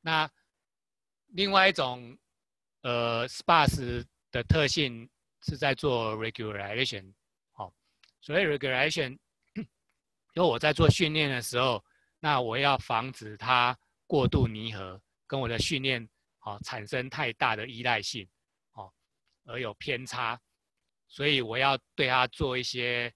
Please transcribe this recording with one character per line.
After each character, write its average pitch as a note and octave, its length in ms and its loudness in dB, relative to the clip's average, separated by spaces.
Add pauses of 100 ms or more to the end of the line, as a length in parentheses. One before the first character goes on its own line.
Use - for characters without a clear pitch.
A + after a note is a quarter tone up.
那 D#3 300 0 (960)
另 G3 240 -4
外 G3 180 8
一 G3 40 4
种， B2 440 -6 (640)
呃， A#2 460 0
sparse C3+ 760 2 (240)
的 B2 140 -4
特 D3+ 240 4
性 A#2+ 420 -2 (320)
是 D#3 140 -6
在 C#3 180 2
做 A#2 420 0
regulation， G#2+ 960 -6 (420)
哦， F#2+ 200 -12 (460)
所 D3 160 -4
谓 G3 100 2
regulation， C#3 720 0 (360)
<clears throat> - 760 -16
就 F3 140 2
我 B2 100 4
在 D3+ 160 2
做 D#3 160 6
训 D#3 240 4
练 D#3 160 0
的 B2 140 -2
时 A#2+ 160 -2
候， B2 260 0 (340)
那 D3 220 2
我 A#2 160 -2
要 C#3 220 2
防 B2 340 -4
止 G#2+ 240 -14
它 B2 420 2 (280)
过 C3+ 200 4
度 B2+ 220 4
拟 A2 240 -8
合， F#2+ 280 -12 (260)
跟 C3+ 120 -6
我 C3 80 -2
的 A#2 120 -2
训 C3 240 0
练， B2 260 -2 (320)
哦， G#2 240 -10
产 A2 220 -10
生 C3 240 -4
太 C3+ 240 -4
大 B2 200 0
的 A2 140 -6
依 A#2+ 140 -12
赖 A#2+ 180 2
性， G2+ 280 -8 (440)
哦， F#2+ 200 -18 (520)
而 A#2+ 140 -10
有 A2+ 160 -6
偏 B2+ 320 -6
差， A#2+ 340 -4 (680)
所 - 200 -6
以 C#3+ 140 2
我 A2+ 180 -4
要 C3+ 200 4 (160)
对 C#3 140 0
它 B2+ 200 4
做 C3 280 -2
一 B2+ 60 -4
些 A#2+ 540 -4